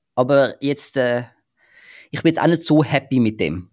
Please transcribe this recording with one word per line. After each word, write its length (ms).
Aber 460
jetzt, 360
äh, 260
ich 100
bin 120
jetzt 80
auch 60
nicht 160
so 200
happy 380
mit 180
dem, 340